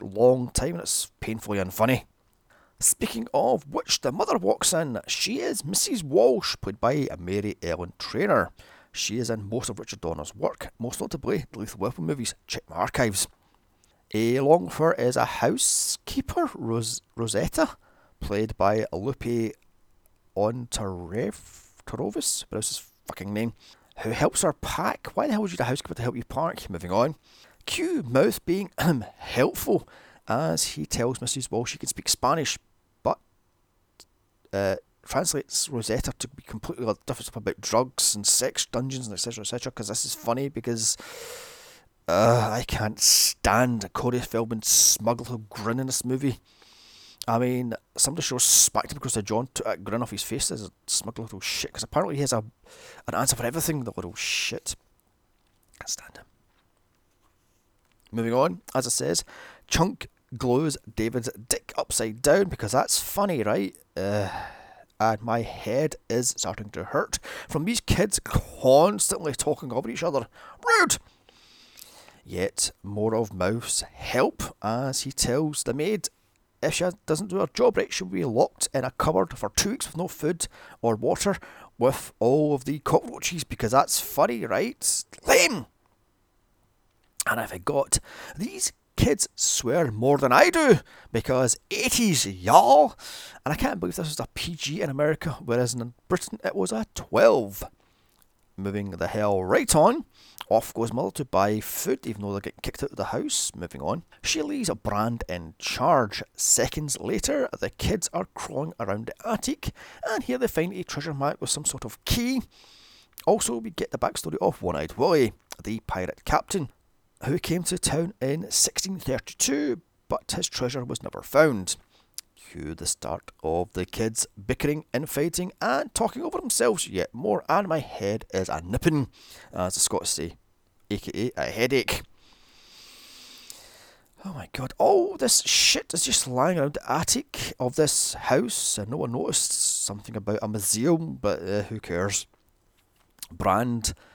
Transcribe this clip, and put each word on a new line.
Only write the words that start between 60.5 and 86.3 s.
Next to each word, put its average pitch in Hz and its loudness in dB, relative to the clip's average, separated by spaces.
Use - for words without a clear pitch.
David's 110 -2
dick - -6
upside 113 -4
down 175 6
because 110 -6
that's - 2
funny, 190 0
right? 104 0
Uh, 101 -2
and 110 2
my 117 -2
head 131 -2
is 120 0
starting 104 -6
to 87 -8
hurt - -2
from 156 -2
these 226 0
kids - 2
constantly 156 4
talking 147 -2
over 113 -2
each 135 -6
other. 139 0
Rude! 427 6
Yet - -2
more 104 0
of 110 0
Mouth's 98 0
help - -2
as 127 -2
he 135 -6
tells 147 0
the - -2
maid 170 -2
if 151 0
she 175 0
doesn't 160 0
do 180 -4
her 190 0
job 240 6
right, - -2
she'll 190 -4
be 180 -2
locked - 0
in 131 0
a 127 -4
cupboard 165 0
for 104 -4
two - 0
weeks - -4
with - -12
no 180 -4
food - -4
or 117 4
water 170 0
with - 2
all 147 4
of 131 -4
the 143 -4
cockroaches, - 0
because - -4
that's - 4
funny, 139 0
right? - -2
Lame! 220 6